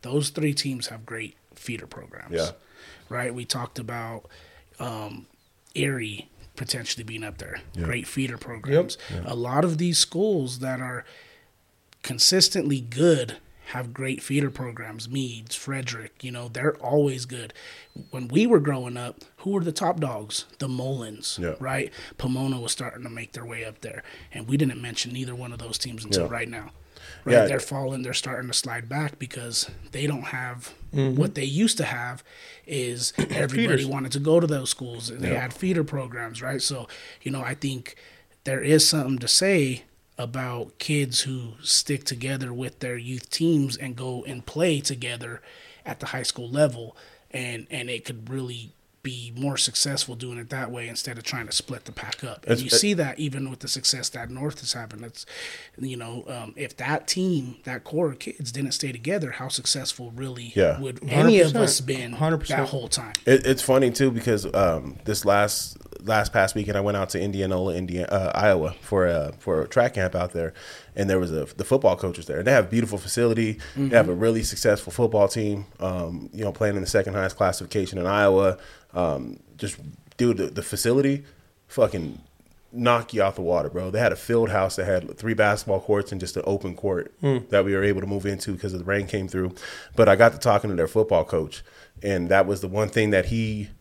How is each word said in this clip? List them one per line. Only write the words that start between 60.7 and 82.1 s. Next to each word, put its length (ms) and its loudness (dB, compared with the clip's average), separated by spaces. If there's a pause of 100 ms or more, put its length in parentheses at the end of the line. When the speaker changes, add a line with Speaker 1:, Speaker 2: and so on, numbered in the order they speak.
Speaker 1:
would 260 -6
any 360 8
of 60 10
Speaker 3:
Hundred 120 2
percent. 60 6
Speaker 1:
us 160 2
been 320 -4
Speaker 3:
Hundred 240 2
percent. 240 -2
Speaker 1:
that 80 0
whole 180 -6
time? 240 -4 (140)
Speaker 2:
It, 200 8
it's 160 4
funny, 300 6
too, 180 4
because, 440 0
um, 500 2
this 220 0
last, 500 6 (300)
last 260 2
past 240 4
weekend, 220 0
I 40 2
went 140 2
out 140 0
to 100 -2
Indianola, 560 0
Indiana, 340 -2
uh, 240 2
Iowa 460 4
for 260 2
a, 320 0
for 260 0
a 40 -4
track 280 2
camp 200 0
out 160 -2
there, 220 -2 (420)
and 140 0
there 100 4
was 140 0
a, 100 -2 (140)
the 80 -4
football 320 4
coaches 280 -4
there. 120 -4
And 100 0
they 60 6
have 140 8
a 20 -10
beautiful 280 2
facility. 640 2 (160)
They 220 2
have 80 10
Speaker 1:
Mm-hmm. 60 0
Speaker 2:
a 40 2
really 280 4
successful 500 2
football 340 6
team, 380 0 (160)
um, 500 -4
you 140 -6
know, 80 -4
playing 220 2
in 60 0
the 60 -4
second 280 2
highest 200 0
classification 600 0
in 80 0
Iowa. 520 6 (380)
Um, 440 -2 (180)
just, 200 -8 (400)
dude, 200 4
the, 100 -2
the 140 -6
facility 640 2 (440)
fucking 520 0 (520)